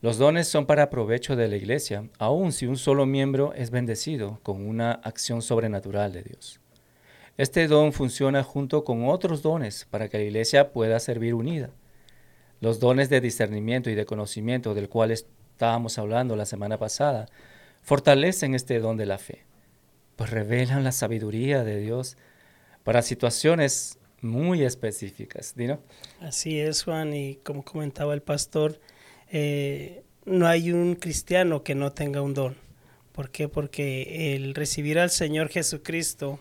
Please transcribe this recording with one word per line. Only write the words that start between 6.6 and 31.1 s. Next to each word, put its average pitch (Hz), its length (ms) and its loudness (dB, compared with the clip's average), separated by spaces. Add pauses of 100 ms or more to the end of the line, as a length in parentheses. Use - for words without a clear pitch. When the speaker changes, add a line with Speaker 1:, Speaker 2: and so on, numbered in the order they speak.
Speaker 1:
Este 156 300 2
don 151 240 6
funciona 135 520 2
junto 143 400 -2
con 117 240 0
otros 170 340 0
dones 151 480 -2
para 110 180 -4
que 107 100 -4
la 107 60 0
iglesia 113 480 4
pueda 113 280 2
servir 117 340 -2
unida. 127 360 -2 (920)
Los 110 180 2
dones 127 300 4
de 131 120 4
discernimiento 113 680 -2
y 110 60 0
de 107 100 0
conocimiento 110 680 -4
del 101 160 -4
cual 113 220 4
estábamos 117 840 -2
hablando 113 380 0
la 104 100 -2
semana 104 320 -6
pasada, 110 500 -2 (540)
fortalecen 143 760 4
este 127 240 0
don 110 180 0
de 107 80 -2
la 98 120 -2
fe, - 260 -16 (720)
pues 104 140 -6
revelan 120 540 0
la 131 80 0
sabiduría 113 720 -2
de 107 160 -2
Dios 120 380 -4 (680)
para 117 180 4
situaciones 139 1000 0 (220)
muy 147 420 0
específicas. - 920 -6
¿Dino? 127 240 -4 (420)
Speaker 2:
Así 156 380 -4
es, 151 240 -2
Juan, 160 300 -4
y 139 300 -6
como 143 200 -10
comentaba 147 500 -6
el 147 80 -4
pastor, 151 580 -2 (500)
eh, 143 760 -4 (200)
no 180 240 4
hay 170 240 4
un 175 240 2
cristiano 175 680 0